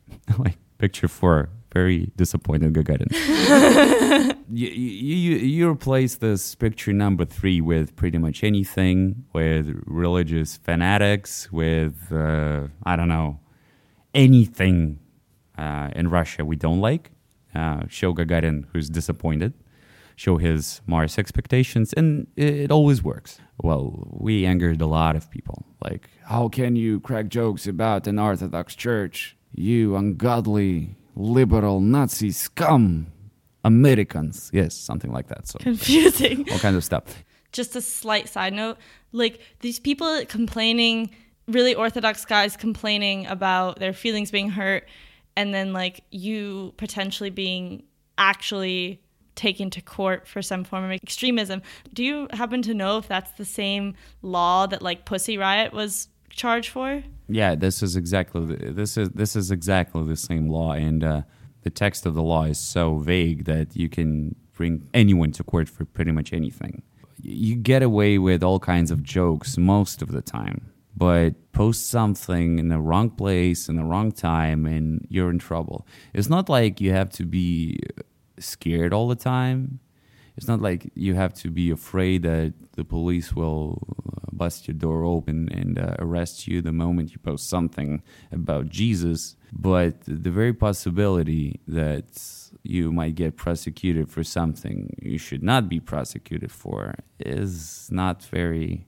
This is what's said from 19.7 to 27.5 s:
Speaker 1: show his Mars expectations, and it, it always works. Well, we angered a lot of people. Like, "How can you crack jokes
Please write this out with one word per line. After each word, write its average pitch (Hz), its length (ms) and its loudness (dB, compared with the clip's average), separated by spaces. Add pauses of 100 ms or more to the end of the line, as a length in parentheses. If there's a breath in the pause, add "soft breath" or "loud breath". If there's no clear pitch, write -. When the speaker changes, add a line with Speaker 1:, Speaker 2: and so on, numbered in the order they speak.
Speaker 1:
show 90 220 2
his 80 500 0
Mars 82 320 0
expectations, 117 760 0
and 156 320 2 (100)
it, 147 180 2 (120)
it 151 60 2
always 147 320 6
works. 65 360 -8 (220 soft breath)
Well, 71 480 -2
we 104 380 0
angered 85 340 4
a 80 60 2
lot 80 280 4
of 78 140 -6
people. - 340 -12 (200)
Like, - 260 -8 (160)
"How 117 220 0
can 120 280 0
you 113 260 2
crack 107 260 -4
jokes 113 400 -2